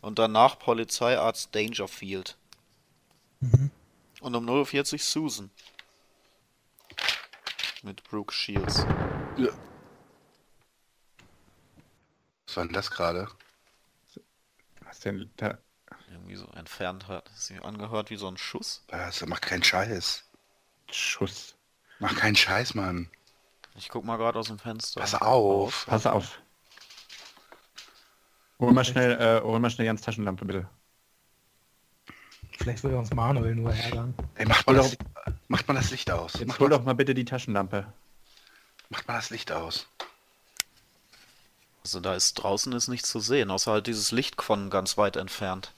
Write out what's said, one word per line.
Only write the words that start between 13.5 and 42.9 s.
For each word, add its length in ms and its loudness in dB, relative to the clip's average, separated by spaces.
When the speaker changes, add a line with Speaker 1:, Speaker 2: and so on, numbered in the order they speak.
Speaker 4:
Was 200 -20
denn 360 -6
da? 220 -6
Speaker 1:
Irgendwie 260 -18
so 180 -18
entfernt 540 -8
hat 280 -12
es 120 -10
sich 140 -14
angehört 460 -6
wie 80 -12
so 120 -8
ein 100 -12
Schuss. 480 -10
Speaker 3:
Das 400 -8
macht 160 -6
keinen 200 -2
Scheiß. 600 0
Speaker 4:
Schuss. 680 -6
Speaker 3:
Mach 180 -2
keinen 200 4
Scheiß, 380 2
Mann. 360 -4
Speaker 1:
Ich 120 -16
guck 160 -8
mal 140 -4
grad 180 0
aus 100 -4
dem 140 -10
Fenster. 400 -8
Speaker 3:
Pass 160 -2
auf. 680 4
Speaker 4:
Pass 200 4
auf. 320 0
Hol 120 8
mal 120 10
schnell, 360 4
äh, 220 6
hol 160 2
mal 100 4
schnell 200 0
Jans 120 0
Taschenlampe, 440 -4
bitte. 240 -4
Speaker 2:
Vielleicht 280 -4
will 100 0
uns 180 -2
Manuel 440 2
nur 180 0
ärgern. 400 -4
Speaker 3:
Ey, 100 -2
macht 220 6
mal 80 10
Speaker 4:
Hol 60 8
Speaker 3:
das 100 4
Speaker 4:
doch 60 -12
Speaker 3:
Li-, 80 -4
macht 180 0
mal 80 4
das 160 2
Licht 180 -6
aus. 260 -2
Speaker 4:
Jetzt 120 -4
Speaker 3:
Macht 140 -2
Speaker 4:
hol 80 8
Speaker 3:
mal 80 8
Speaker 4:
doch 80 2
mal 100 2
bitte 200 2
die 100 0
Taschenlampe. 680 -2
Speaker 3:
Macht 180 -10
mal 60 -4
das 160 -6
Licht 200 -8
aus. 380 -6
Speaker 1:
Also 160 -8
da 160 0
ist, 200 0
draußen 400 -2
ist 120 -2
nichts 240 -4